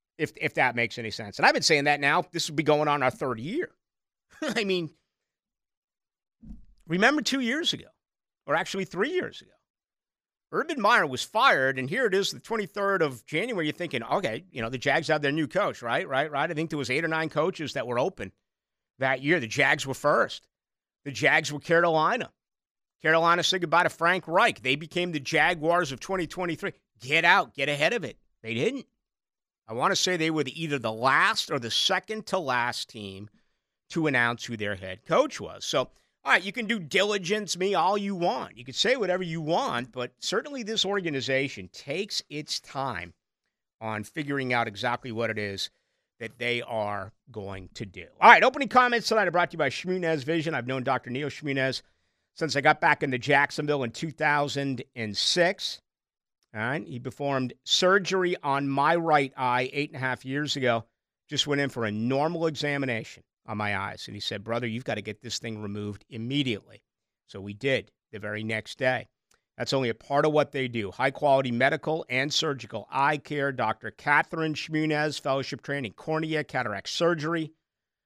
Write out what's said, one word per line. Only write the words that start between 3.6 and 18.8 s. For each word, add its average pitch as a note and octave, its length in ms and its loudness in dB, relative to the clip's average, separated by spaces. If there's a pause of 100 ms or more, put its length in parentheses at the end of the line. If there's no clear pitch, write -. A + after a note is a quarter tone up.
<laughs> - 320 -18
I A#3 220 -2
mean, F3+ 280 0 (2000)
remember A3+ 340 4
two C4+ 200 0
years C4 320 -2
ago, - 160 -10 (580)
or C#3+ 80 2
actually F#3+ 300 -2
three G#3+ 260 -2
years - 300 -4
ago, - 100 -20 (1000)
Urban C#4+ 300 -2
Meyer G#3 240 6
was B2+ 180 -2
fired, D#3+ 540 2
and C3 100 -4
here A#3 200 0
it F#3 80 0
is G3 160 0
the B2 80 -12
twenty-third G3 640 -2
of C3 240 -4
January. F3 400 -2
You're D3+ 60 -2
thinking, C#3+ 300 -6
"Okay, D3 480 -2
you A#2 120 -6
know, A2+ 60 -4
the B2+ 100 -6
Jags D#3 300 2
have D#3 120 2
their C#3+ 100 2
new D3+ 160 0
coach," F3 360 -2
right? C3 240 -2
Right, C#3+ 240 0
right. D3 180 0
I E3 60 -6
think D#3+ 160 -4
there D3+ 80 -4
was B2 100 -4
eight D3+ 160 0
or - 20 0
nine D#3+ 220 -2
coaches D#3 440 -2
that B2 120 -4
were A#2+ 140 -2
open B2+ 320 -2 (680)